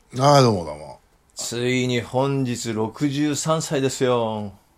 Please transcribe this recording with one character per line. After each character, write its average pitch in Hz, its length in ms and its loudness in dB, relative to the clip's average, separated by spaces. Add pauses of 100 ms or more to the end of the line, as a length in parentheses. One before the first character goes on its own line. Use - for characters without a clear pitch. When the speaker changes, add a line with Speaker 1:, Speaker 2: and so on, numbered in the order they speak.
(180)
Speaker 1:
あ 139 220 8
ー、 - 20 8
ど 120 80 6
う 104 40 2
も 87 120 -4
ど 76 80 -8
う 76 40 -12
も。 71 220 -16 (340)
Speaker 2:
つ 120 320 -6
い 127 220 0
に 123 140 0
本 139 420 0
日 117 300 -4
六 110 340 -2
十 143 260 -2
三 160 280 -2
歳 147 180 -4
で 135 80 0
す 127 160 -4
よ。 110 480 0 (260)